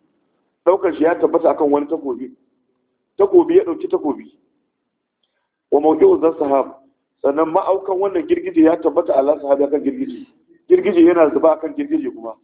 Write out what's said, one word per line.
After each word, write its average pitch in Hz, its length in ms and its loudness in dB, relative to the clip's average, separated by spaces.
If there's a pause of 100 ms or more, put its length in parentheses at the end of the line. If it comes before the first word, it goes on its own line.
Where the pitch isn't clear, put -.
(640)
ɗaukan 180 320 0
shi 143 60 -2
ya 165 120 2
tabbata 160 360 0
akan 147 200 -2
wani 143 160 -2
takobi. 135 440 -8 (840)
Takobi 175 400 4
ya 196 60 4
ɗauki 165 240 -8
takobi. 131 480 -6 (1400)
Wa 139 100 2
mawqi'u 156 400 4
zas 160 160 0
sahab. 139 380 -2 (480)
Sannan 147 260 0
ma'aukan 190 480 -2
wannan 190 300 -4
girgije 175 340 -2
ya 160 160 4
tabbata 160 400 -2
ala 139 240 0
sahabi 139 220 0
akan 143 200 -2
girgije. 131 440 -8 (420)
Girgije 196 360 2
yana 170 280 4
zuba 160 200 2
akan 156 200 -8
girgije 143 400 -6
kuma. 113 300 -14